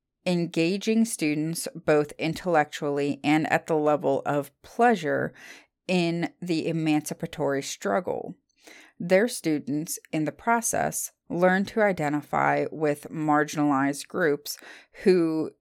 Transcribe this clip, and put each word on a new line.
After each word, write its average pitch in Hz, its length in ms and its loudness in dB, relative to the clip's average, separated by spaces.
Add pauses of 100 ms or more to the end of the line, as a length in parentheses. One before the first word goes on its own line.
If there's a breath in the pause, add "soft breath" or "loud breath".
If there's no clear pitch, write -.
(240)
engaging 180 800 0
students 156 680 -4
both 151 440 2
intellectually 147 1040 -2
and 151 280 2
at 160 160 0
the 165 100 0
level 143 500 2
of 143 240 -2 (120)
pleasure 156 720 0 (540 loud breath)
in 170 540 0
the 170 260 -2
emancipatory 151 960 -2
struggle. - 760 -4 (600 loud breath)
Their 185 300 4
students, 151 680 -4 (120)
in 156 140 -2
the 147 80 -4
process, - 800 -2 (160)
learn 185 380 2
to 226 160 0
identify 147 880 2
with 147 380 -2
marginalized 147 960 0
groups 147 480 -2 (480 loud breath)
who 165 460 2 (100)